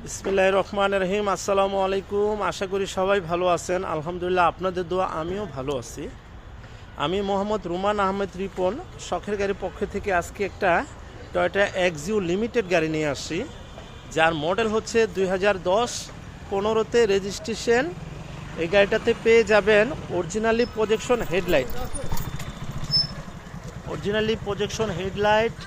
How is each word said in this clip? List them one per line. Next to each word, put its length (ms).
বিসমিল্লাহির 540
রহমানির 440
রহিম। 200
আসসালামু 500
আলাইকুম, 500
আশা 220
করি 120
সবাই 220
ভালো 160
আছেন। 260
আলহামদুলিল্লাহ, 580
আপনাদের 380
দোয়া 160
আমিও 220
ভালো 260
আছি। 220
আমি 140
মোহাম্মদ 320
রুমান 340
আহমেদ 260
রিপন, 320
শখের 320
গাড়ির 240
পক্ষ 160
থেকে 160
আজকে 280
একটা 220
Toyota 300
এক্স 240
ইউ 80
লিমিটেড 420
গাড়ি 220
নিয়ে 180
আসছি, 240
যার 180
মডেল 320
হচ্ছে 240
দুই 180
হাজার 220
দশ 200
পনেরোতে 480
রেজিস্ট্রেশন। 680
এই 120
গাড়িটাতে 380
পেয়ে 280
যাবেন 340
originally 480
প্রজেকশন 440
হেডলাইট, 400
originally 440
প্রজেকশন 440
হেডলাইট 680